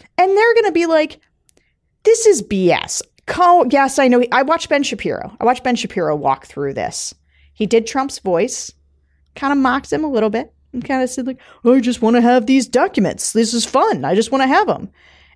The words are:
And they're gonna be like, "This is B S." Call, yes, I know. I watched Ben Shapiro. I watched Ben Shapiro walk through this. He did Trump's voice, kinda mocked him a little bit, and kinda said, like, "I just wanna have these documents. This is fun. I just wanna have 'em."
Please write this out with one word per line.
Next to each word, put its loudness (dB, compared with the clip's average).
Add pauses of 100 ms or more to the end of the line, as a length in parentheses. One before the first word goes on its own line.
(180)
And 2
they're 4
gonna 2
be 0
like, 0 (840)
"This 4
is 4
B 0
S." -4 (260)
Call, 4
yes, 2
I 4
know. 4
I 2
watched -2
Ben 0
Shapiro. -8
I -2
watched 0
Ben -2
Shapiro -4
walk -4
through -8
this. -8 (400)
He -4
did 2
Trump's -6
voice, -4 (640)
kinda -4
mocked -2
him -2
a -6
little -2
bit, -8 (220)
and -10
kinda -2
said, -8
like, -8 (260)
"I 4
just -2
wanna 4
have 4
these 2
documents. -2
This 0
is -2
fun. 0
I -2
just 0
wanna 0
have 2
'em." -6 (460)